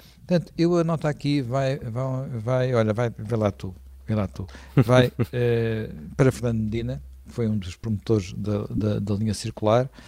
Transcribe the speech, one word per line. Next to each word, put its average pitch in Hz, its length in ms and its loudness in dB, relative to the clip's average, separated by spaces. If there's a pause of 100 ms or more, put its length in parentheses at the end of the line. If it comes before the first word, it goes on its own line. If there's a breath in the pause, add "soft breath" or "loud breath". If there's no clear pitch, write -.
(260 soft breath)
Portanto, - 300 0
eu 170 220 2
a 165 60 4
nota 160 220 -2
aqui 143 360 0
vai, 135 360 -2
vai, 131 520 -4
vai, 127 440 0
olha, 110 200 4
vai, 117 160 0
vê 110 260 -6
lá 107 140 2
tu, 95 240 -8 (320)
vê 110 80 -2
lá 101 120 0
tu. 95 200 -10 (280 loud breath)
Vai, 123 460 6
<laughs> 113 140 0
eh, 117 560 0 (260)
para 131 160 4
Fernando 117 280 0
Medina, 117 420 -4 (240)
que - 60 -20
foi 113 160 -2
um 107 80 0
dos 90 180 -6
promotores 107 600 0
da, 107 320 -2
da, 107 320 0
da 101 160 -2
linha 107 180 0
circular, 113 580 0 (180 loud breath)